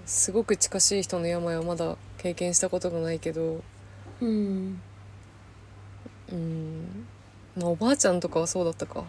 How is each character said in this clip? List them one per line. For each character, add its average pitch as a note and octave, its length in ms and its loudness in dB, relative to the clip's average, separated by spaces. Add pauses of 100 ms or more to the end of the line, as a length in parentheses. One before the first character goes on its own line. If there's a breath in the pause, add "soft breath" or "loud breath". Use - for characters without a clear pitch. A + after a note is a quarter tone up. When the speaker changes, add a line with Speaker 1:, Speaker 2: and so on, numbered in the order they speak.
Speaker 1:
す - 280 2
ご A3 100 6
く G#3 140 4
近 - 240 0
し G3+ 180 6
い F#3 40 0
人 F3+ 160 0
の E3+ 80 0
病 E3+ 280 0
は E3 80 0
ま E3+ 140 0
だ E3 180 -2 (220)
経 F3 160 -2
験 F3 200 0
し - 60 6
た F#3 100 2
こ F#3 120 2
と F3 100 0
が E3+ 80 0
な E3 140 0
い D#3+ 60 -2
け E3 120 -2
ど、 D#3+ 320 0 (560)
Speaker 2:
う B3 60 0
ん。 F#3+ 560 0 (1500)
Speaker 1:
う F#3+ 60 -6
ん。 E3 680 -4 (500)
ま F3 120 0
あ、 - 20 4
お E3+ 60 4
ば A3 140 4
あ C#4 80 8
ち - 100 6
ゃ F#3 40 6
ん F3+ 80 4
と F3 100 -2
か E3 100 2
は E3+ 80 2
そ F#3 140 0
う E3+ 40 4
だ E3 60 2
っ - 40 -4
た G3+ 100 -4
か。 - 240 -6